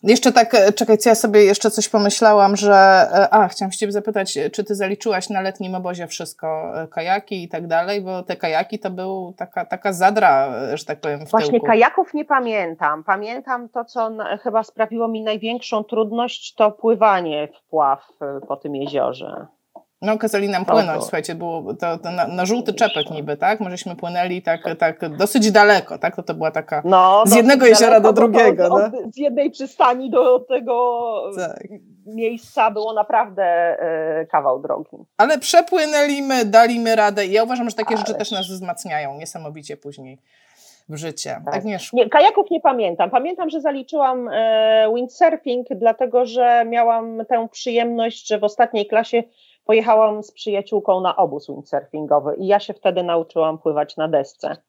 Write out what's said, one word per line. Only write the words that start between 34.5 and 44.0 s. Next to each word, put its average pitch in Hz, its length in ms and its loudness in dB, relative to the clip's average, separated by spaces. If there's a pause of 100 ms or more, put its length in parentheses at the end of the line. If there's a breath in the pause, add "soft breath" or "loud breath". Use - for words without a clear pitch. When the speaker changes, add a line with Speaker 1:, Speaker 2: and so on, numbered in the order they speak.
Speaker 2:
drogi. - 360 -8 (200)
Speaker 1:
Ale 269 220 2
przepłynęliśmy, 294 1080 0
daliśmy 226 500 4
radę 208 300 2
i 185 60 -6
ja 214 120 4
uważam, 240 260 -4
że 220 60 -12
takie 220 220 -4
rzeczy 202 140 -6
Speaker 2:
Ale - 80 -6
Speaker 1:
też 208 120 -8
nas 190 160 -6
wzmacniają 170 720 -8
niesamowicie 156 600 -14
później 135 420 -20 (680 soft breath)
w 151 60 -12
życie. 147 500 -10
Speaker 2:
Tak. 147 100 -6
Speaker 1:
Agnieszko. 202 420 -6
Speaker 2:
Nie, 247 120 2
kajaków 403 420 4
nie 320 100 -2
pamiętam. 202 480 0
Pamiętam, 320 400 -2
że 302 120 -6
zaliczyłam, 269 720 -2